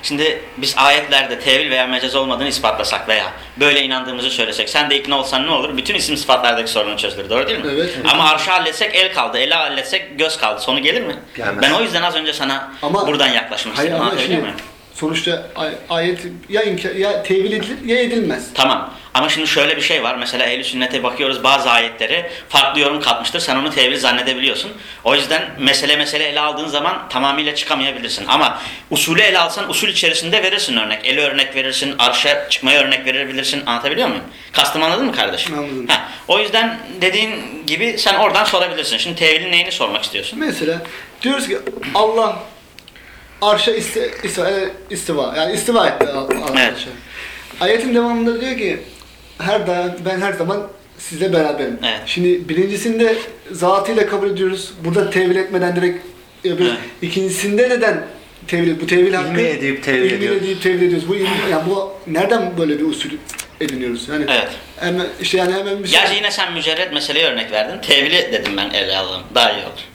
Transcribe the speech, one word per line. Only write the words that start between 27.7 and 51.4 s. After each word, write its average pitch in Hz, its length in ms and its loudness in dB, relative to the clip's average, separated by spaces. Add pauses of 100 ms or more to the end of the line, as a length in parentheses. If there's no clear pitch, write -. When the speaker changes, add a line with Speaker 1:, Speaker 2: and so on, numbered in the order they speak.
Speaker 1:
Ama 131 360 2 (280)
usulü 160 300 2
ele 196 180 6
alsan 175 320 0
usul 202 180 0
içerisinde 170 540 2
verirsin 190 340 0
örnek. 107 280 0
Eli 135 160 2
örnek 135 360 0
verirsin, 135 420 -2
arşa 143 520 2
çıkmaya 139 300 4
örnek 131 260 2
verebilirsin. 131 600 -2
Anlatabiliyor 143 420 0
muyum? 95 160 -4 (280)
Kastımı 156 320 2
anladın 190 220 2
mı 120 60 0
kardeşim? 113 460 -2
Speaker 2:
Anladım. 135 300 -6
Speaker 1:
Ha, - 200 0 (200)
o 180 100 4
yüzden 226 400 0 (220)
dediğin 208 320 2 (340)
gibi 180 320 -2
sen 196 160 4
oradan 165 300 4
sorabilirsin. 170 540 0
Şimdi 165 180 -4
tevilin 165 360 2
neyini 175 200 2
sormak 107 320 -2
istiyorsun? 104 340 -6
Speaker 2:
Mesela 170 440 -2 (400)
diyoruz 269 260 0
ki 196 100 -2 (360)
Allah 220 480 2 (1000)
arşa 214 300 4
iste-, - 380 -2 (120)
iste-, 180 280 -4
e, 190 180 0 (260)
istiva, 135 420 -2
yani 160 180 0
istiva 220 340 2
etti - 200 2
Allah 135 240 -2 (200)
Speaker 1:
Evet. 127 220 4
Speaker 2:
arşa. - 140 -8 (720)
Ayetin 226 340 2
devamında 233 460 2
diyor 254 180 -4
ki 202 220 -2 (580)
her 180 280 -2
daim, 180 260 -2 (120)
ben 185 160 -2
her 202 120 -2
zaman 196 360 -4 (300)
sizle 175 340 -4
beraberim. 139 520 0